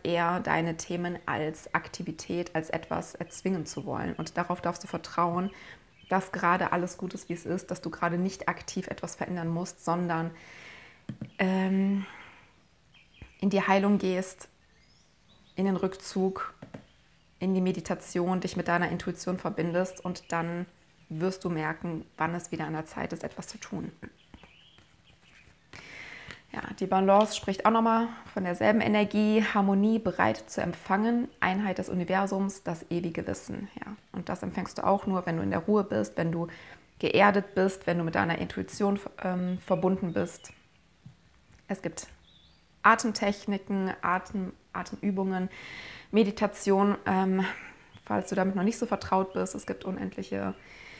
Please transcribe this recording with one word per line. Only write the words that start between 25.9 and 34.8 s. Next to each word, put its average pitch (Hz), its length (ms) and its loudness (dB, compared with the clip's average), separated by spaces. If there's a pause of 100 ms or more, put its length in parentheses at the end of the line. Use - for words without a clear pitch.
Ja, - 80 -6 (180)
die 185 80 0
Balance 196 480 6
spricht - 300 -2
auch 214 60 8
nochmal 226 360 6 (260)
von 190 120 -2
derselben 208 340 4
Energie, 214 640 4
Harmonie, 202 560 4
bereit 196 500 0
zu - 120 -2
empfangen, 220 680 0 (140)
Einheit 190 360 2
des 185 120 -4
Universums, 196 760 0
das 165 260 -6
ewige 175 380 -2
Wissen. - 400 -6 (180)
Ja, 208 120 -12 (160)
und 185 160 -8
das 185 140 -4
empfängst 190 340 -6
du - 100 0